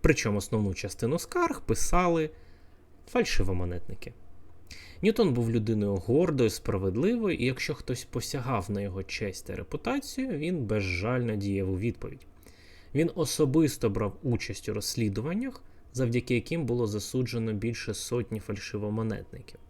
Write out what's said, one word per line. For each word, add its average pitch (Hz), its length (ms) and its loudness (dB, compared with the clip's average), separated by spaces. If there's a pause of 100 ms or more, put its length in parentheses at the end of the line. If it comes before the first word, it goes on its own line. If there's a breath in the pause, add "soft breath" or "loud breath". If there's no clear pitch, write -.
Причому 104 380 4
основну 101 360 0
частину 117 440 -2
скарг 339 420 -2
писали 170 680 4 (760 soft breath)
фальшивомонетники. 90 1040 2 (880 loud breath)
Ньютон 202 320 6
був 117 160 2
людиною 107 440 2
гордою, 127 560 4
справедливою, 131 840 0
і 117 80 0
якщо 127 300 -2
хтось - 300 -6
посягав 120 680 -2
на 101 100 0
його 98 220 -4
честь - 440 -6
та 95 100 -6
репутацію, 262 720 -4
він 165 360 -2
безжально 107 720 0
діяв 98 340 0
у 92 80 0
відповідь. - 480 -4 (680 loud breath)
Він 160 200 2
особисто 143 760 4
брав 101 320 0
участь - 460 -2
у 107 60 -2
розслідуваннях, 117 880 -2 (300 soft breath)
завдяки 123 420 2
яким 147 320 0
було 120 200 2
засуджено 113 680 -2
більше 110 420 -2
сотні 113 460 -4
фальшивомонетників. 104 1300 -4